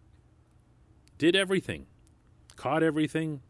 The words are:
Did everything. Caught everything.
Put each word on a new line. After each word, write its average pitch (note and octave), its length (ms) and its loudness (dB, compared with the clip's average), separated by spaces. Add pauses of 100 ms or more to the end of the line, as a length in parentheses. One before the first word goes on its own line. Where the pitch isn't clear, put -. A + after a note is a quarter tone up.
(1200)
Did E3+ 180 4
everything. F#3 500 -2 (720)
Caught D3+ 260 0
everything. D#3 680 -2